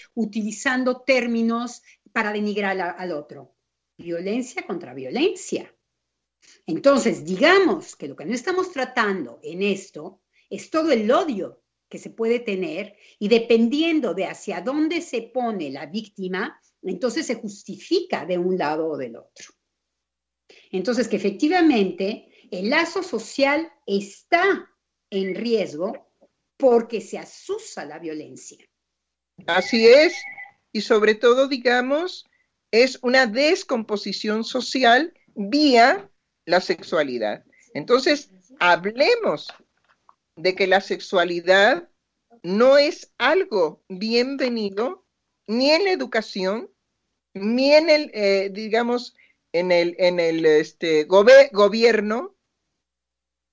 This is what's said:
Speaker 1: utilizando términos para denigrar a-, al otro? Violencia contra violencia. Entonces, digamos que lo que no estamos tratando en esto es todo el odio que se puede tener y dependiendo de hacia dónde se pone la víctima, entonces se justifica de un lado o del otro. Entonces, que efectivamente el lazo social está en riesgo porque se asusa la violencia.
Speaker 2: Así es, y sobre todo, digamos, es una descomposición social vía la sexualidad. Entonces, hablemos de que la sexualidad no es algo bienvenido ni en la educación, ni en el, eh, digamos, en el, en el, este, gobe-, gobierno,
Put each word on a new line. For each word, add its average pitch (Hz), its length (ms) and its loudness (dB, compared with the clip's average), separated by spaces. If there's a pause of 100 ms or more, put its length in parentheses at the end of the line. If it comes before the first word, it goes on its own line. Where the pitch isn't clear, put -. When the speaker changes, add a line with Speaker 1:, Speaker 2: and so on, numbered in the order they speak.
(140)
Speaker 1:
utilizando 247 880 -4
términos 233 800 0 (320)
para 214 180 -2
denigrar 208 480 -4
a-, 175 120 -4
al 180 200 -10
otro? 143 440 -12 (420)
Violencia 196 680 -8
contra 160 280 -10
violencia. 175 800 -4 (920)
Entonces, 165 600 0
digamos 311 680 2
que 156 120 -14
lo 139 80 -14
que 151 100 -16
no 196 80 -4
estamos 359 380 -4
tratando 226 720 -4
en 170 200 -6
esto 190 580 -6 (280)
es 196 200 -12
todo 320 220 0
el 214 200 2
odio 262 500 -2 (280)
que 185 80 -16
se 190 120 -18
puede 226 300 -2
tener 190 560 -8 (240)
y 208 80 -4
dependiendo 233 840 2
de 180 120 -4
hacia 175 360 -10
dónde 302 400 -2
se 233 200 -8
pone 226 480 -6
la 139 160 -10
víctima, 196 720 -8 (240)
entonces 226 420 -4
se 247 100 -4
justifica - 880 -6
de 180 120 -4
un 180 200 -2
lado 160 300 -4
o 151 100 -6
del 123 180 -10
otro. - 380 -20 (1160)
Entonces, 220 360 -2
que - 80 -2
efectivamente 233 1120 0 (240)
el 196 180 -4
lazo 330 340 0
social 277 680 -2 (140)
está 339 840 -2 (400)
en 190 260 -4
riesgo 196 760 -4 (460)
porque 233 440 2
se 202 160 -14
asusa 190 680 -12
la 147 140 -16
violencia. 151 580 -14 (920)
Speaker 2:
Así 190 400 2
es, 302 280 8 (560)
y 208 100 -6
sobre 214 340 2
todo, 254 320 4
digamos, 262 760 -2 (460)
es 254 300 2
una 254 260 2
descomposición 220 1160 -2
social 254 680 2 (220)
vía 254 760 4 (360)
la 175 160 2
sexualidad. 127 840 -4 (300)
Entonces, 262 560 0 (300)
hablemos 208 880 0 (880)
de 180 200 -2
que 190 120 0
la 185 140 4
sexualidad 185 1080 0 (540)
no 233 340 4
es - 400 0
algo 233 720 0
bienvenido 233 1160 -4 (420)
ni 254 240 0
en 330 140 2
la 381 60 0
educación, 226 800 -4 (640)
ni 240 400 0
en 311 160 6
el, 302 240 2
eh, 196 380 0
digamos, 226 640 -4 (380)
en 180 180 0
el, 175 280 2
en 180 200 2
el, 165 260 0
este, 156 600 2
gobe-, 247 460 8
gobierno, 214 840 2 (1160)